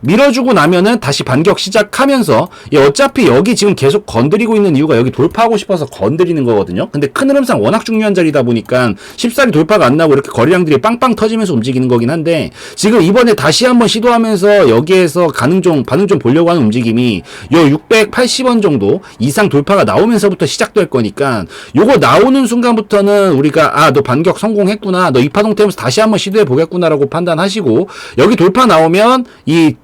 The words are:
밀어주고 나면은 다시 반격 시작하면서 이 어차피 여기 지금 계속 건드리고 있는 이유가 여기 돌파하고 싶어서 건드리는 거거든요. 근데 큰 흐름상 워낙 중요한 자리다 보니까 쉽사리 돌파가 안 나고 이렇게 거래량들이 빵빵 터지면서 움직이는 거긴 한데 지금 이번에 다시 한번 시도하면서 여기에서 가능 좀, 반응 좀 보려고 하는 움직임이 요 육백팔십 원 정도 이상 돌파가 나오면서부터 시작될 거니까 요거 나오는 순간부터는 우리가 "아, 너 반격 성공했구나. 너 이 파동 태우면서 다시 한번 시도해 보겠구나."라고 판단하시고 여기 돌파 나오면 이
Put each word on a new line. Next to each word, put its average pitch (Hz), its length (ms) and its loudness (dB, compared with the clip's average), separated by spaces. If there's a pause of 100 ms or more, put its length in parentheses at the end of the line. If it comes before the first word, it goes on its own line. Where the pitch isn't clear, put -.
밀어주고 254 500 2
나면은 185 480 2
다시 139 240 -6
반격 156 360 0
시작하면서 208 880 -2 (240)
이 147 40 2
어차피 180 500 2
여기 175 280 2
지금 202 180 0
계속 139 320 0
건드리고 208 520 0
있는 196 180 2
이유가 147 220 2
여기 123 140 0
돌파하고 220 440 0
싶어서 185 300 -4
건드리는 156 580 -2
거거든요. 104 480 -2
근데 143 160 -4
큰 269 220 -2
흐름상 254 340 0
워낙 208 220 -2
중요한 214 280 -2
자리다 156 300 -2
보니까 123 500 -2 (220)
쉽사리 240 360 -2
돌파가 165 340 2
안 123 100 2
나고 160 160 2
이렇게 139 180 0
거래량들이 156 500 0
빵빵 233 360 -2
터지면서 220 380 -2
움직이는 127 340 -2
거긴 120 220 0
한데 156 400 -4 (260)
지금 214 260 2
이번에 220 320 2
다시 156 320 -2
한번 240 220 2
시도하면서 220 600 0 (220)
여기에서 170 580 2
가능 156 340 -2
좀, 160 220 0
반응 185 240 0
좀 175 120 0
보려고 160 300 2
하는 170 140 0
움직임이 113 580 -2 (320)
요 160 160 4
육백팔십 220 760 0
원 240 160 2
정도 143 400 0 (180)
이상 147 300 -2
돌파가 147 340 0
나오면서부터 202 640 0
시작될 196 420 -4
거니까 120 580 -4 (300)
요거 214 220 2
나오는 202 480 2
순간부터는 208 880 0
우리가 147 460 0
"아, 151 120 2
너 139 100 2
반격 151 380 -2
성공했구나. 196 720 -2
너 127 80 0
이 147 100 0
파동 208 260 -2
태우면서 208 200 0
다시 131 240 -4
한번 214 180 2
시도해 202 280 0
보겠구나."라고 156 640 0
판단하시고 170 800 -2 (300)
여기 202 160 4
돌파 190 300 2
나오면 208 600 2 (200)
이 156 380 2